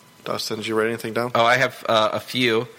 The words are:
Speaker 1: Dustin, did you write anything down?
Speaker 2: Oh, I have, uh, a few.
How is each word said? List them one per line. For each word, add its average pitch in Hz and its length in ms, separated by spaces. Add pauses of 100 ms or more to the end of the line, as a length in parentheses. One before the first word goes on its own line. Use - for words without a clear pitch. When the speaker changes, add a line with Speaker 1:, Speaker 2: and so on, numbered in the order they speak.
(260)
Speaker 1:
Dustin, 110 320
did 107 100
you 110 80
write 110 120
anything 113 260
down? 120 220
Speaker 2:
Oh, 117 100
I 120 120
have, 127 300
uh, 110 260
a 107 60
few. 120 480 (120)